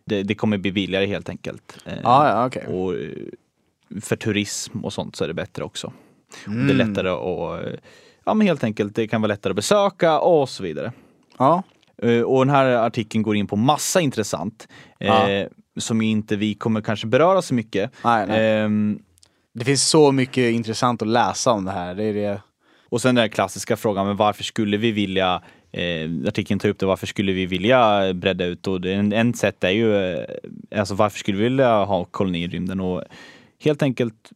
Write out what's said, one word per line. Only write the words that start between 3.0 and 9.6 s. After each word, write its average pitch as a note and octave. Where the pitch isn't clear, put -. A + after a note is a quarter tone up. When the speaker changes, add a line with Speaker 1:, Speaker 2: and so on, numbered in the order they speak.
Speaker 1:
för -
turism G#2
och -
sånt -
så -
är D2+
det D#2+
bättre E2
också. -
Och -
det A2+
är C#3
Speaker 2:
Mm. C3+
Speaker 1:
lättare G2+
att, E2+
eh, -
ja, G3+
men G#3+
helt D#3
enkelt, G#2+
det A2+
kan A2
vara G#2+
lättare G2+
att F#2
besöka F3+